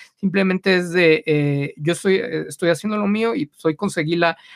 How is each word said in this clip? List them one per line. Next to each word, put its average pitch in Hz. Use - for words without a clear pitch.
simplemente 190
es 175
de, 165
eh, 143
yo 156
estoy, 190
eh, 156
estoy -
haciendo 208
lo 208
mío 226
y 147
pues -
hoy 156
conseguí 170
la, 170